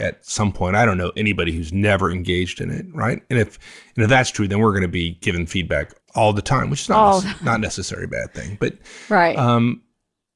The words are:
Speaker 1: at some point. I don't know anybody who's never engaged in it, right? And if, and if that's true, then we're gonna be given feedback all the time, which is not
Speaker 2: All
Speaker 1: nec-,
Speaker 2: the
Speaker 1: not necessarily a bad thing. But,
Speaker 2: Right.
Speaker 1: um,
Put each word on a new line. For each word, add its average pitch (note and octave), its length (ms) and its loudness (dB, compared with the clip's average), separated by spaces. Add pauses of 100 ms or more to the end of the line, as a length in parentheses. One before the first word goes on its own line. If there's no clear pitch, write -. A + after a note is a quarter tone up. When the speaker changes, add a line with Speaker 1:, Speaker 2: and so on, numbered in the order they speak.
Speaker 1:
at - 240 -6
some G#2 260 -2
point. F#2 240 -2
I A2+ 100 4
don't F#2+ 120 2
know F2 180 -2
anybody F2 380 -2
who's E2 180 -6
never G2 400 2
engaged F2+ 480 -2
in - 100 -6
it, D3+ 240 -8
right? A#2+ 360 -4
And B2 100 2
if, - 180 -2 (380)
and A#2 80 2
if G#2+ 60 4
that's B2+ 200 4
true, G#2 200 -2
then G2+ 100 0
we're G#2+ 140 4
gonna F#2+ 160 0
be E2+ 220 -2 (100)
given F2 240 -2
feedback D#2 480 -4 (220)
all G#2+ 180 4
the G2+ 80 -2
time, B2+ 280 0
which C#3 120 -4
is - 80 -10
not G#3 80 4
Speaker 2:
All G3+ 240 6
Speaker 1:
nec-, F#3+ 180 -6
Speaker 2:
the E3 60 -8
Speaker 1:
not A#2 160 0
necessarily - 440 -8
a - 40 -8
bad - 240 -8
thing. G2+ 260 -12
But, - 140 -2 (340)
Speaker 2:
Right. E3+ 300 4
Speaker 1:
um, A#2+ 460 2 (520)